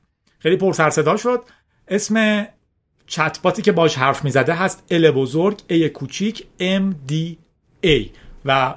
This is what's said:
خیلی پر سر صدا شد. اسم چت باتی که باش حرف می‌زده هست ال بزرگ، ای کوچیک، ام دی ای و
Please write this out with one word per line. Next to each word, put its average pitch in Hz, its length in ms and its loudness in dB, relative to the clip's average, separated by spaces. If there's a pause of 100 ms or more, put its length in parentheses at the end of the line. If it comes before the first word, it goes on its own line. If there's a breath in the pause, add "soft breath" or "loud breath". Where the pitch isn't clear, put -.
(400)
خیلی 170 160 0
پر 185 180 0
سر 156 160 2
صدا 160 280 0
شد. 240 260 -2 (440 soft breath)
اسم 208 600 0 (600)
چت 156 340 -2
باتی 185 200 0
که 202 100 4
باش 165 260 2
حرف 131 260 0
می‌زده 139 300 2
هست 185 380 -4
ال 160 200 4
بزرگ، 156 560 -2
ای 165 220 0
کوچیک، 196 560 -8 (140)
ام 190 360 -2 (120)
دی 160 300 -4 (440)
ای 135 280 2 (360 soft breath)
و 135 320 2